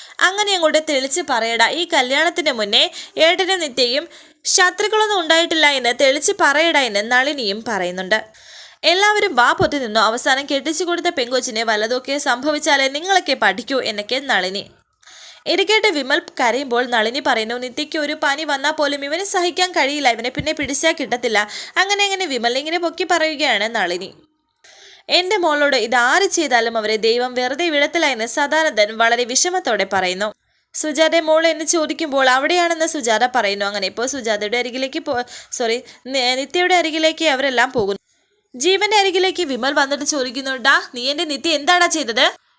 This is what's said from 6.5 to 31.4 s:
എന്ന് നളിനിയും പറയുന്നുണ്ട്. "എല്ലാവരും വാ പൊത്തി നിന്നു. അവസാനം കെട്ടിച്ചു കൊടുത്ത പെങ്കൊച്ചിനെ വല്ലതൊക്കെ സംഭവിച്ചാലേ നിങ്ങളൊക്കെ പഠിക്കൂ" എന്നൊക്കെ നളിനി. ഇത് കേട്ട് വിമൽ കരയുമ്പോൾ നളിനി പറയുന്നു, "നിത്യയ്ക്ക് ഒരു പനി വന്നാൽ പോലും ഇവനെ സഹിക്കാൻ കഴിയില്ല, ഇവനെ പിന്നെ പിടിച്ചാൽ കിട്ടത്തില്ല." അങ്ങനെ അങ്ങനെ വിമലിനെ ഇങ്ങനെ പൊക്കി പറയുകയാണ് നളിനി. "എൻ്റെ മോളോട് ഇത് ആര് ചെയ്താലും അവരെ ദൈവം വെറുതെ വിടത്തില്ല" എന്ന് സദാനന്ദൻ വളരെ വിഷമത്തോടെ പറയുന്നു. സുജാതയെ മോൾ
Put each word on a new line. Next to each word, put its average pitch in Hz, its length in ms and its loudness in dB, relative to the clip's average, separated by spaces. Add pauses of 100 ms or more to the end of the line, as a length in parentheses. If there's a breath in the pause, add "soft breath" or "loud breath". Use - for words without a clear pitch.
എന്ന് 220 320 0
നളിനിയും 247 560 0
പറയുന്നുണ്ട്. 185 580 -2 (580 loud breath)
"എല്ലാവരും 403 520 4
വാ 247 160 6
പൊത്തി 311 260 0
നിന്നു. 226 220 -2
അവസാനം 247 460 2
കെട്ടിച്ചു 294 380 -2
കൊടുത്ത 339 340 -2
പെങ്കൊച്ചിനെ 254 460 -2
വല്ലതൊക്കെ 226 540 -2
സംഭവിച്ചാലേ 285 720 0
നിങ്ങളൊക്കെ 339 460 2
പഠിക്കൂ" 226 480 0
എന്നൊക്കെ 214 380 -4
നളിനി. 196 520 -4 (760 loud breath)
ഇത് 349 160 0
കേട്ട് 427 240 2
വിമൽ 294 340 0 (180)
കരയുമ്പോൾ 247 460 0
നളിനി 240 340 -2
പറയുന്നു, 233 360 -2
"നിത്യയ്ക്ക് 254 440 -6
ഒരു 302 240 -4
പനി 294 200 -2
വന്നാൽ 285 280 -2
പോലും 285 340 -2
ഇവനെ 320 200 -6
സഹിക്കാൻ 359 460 -2
കഴിയില്ല, 285 400 0
ഇവനെ 226 180 -6
പിന്നെ 285 220 -4
പിടിച്ചാൽ 311 400 -2
കിട്ടത്തില്ല." 233 560 -2 (300 loud breath)
അങ്ങനെ 392 260 0
അങ്ങനെ 392 220 -2
വിമലിനെ 247 340 -2
ഇങ്ങനെ 320 200 -2
പൊക്കി 339 320 -4
പറയുകയാണ് 277 640 0
നളിനി. 180 380 -4 (960 loud breath)
"എൻ്റെ 359 280 2
മോളോട് 294 380 2
ഇത് 233 200 0
ആര് 277 320 4
ചെയ്താലും 233 500 0
അവരെ 214 180 0
ദൈവം 240 380 0
വെറുതെ 254 360 -2
വിടത്തില്ല" 302 360 0
എന്ന് 240 200 -2
സദാനന്ദൻ 285 720 0
വളരെ 233 260 2
വിഷമത്തോടെ 254 720 -2
പറയുന്നു. 185 400 -2 (420)
സുജാതയെ 320 460 2
മോൾ 311 260 2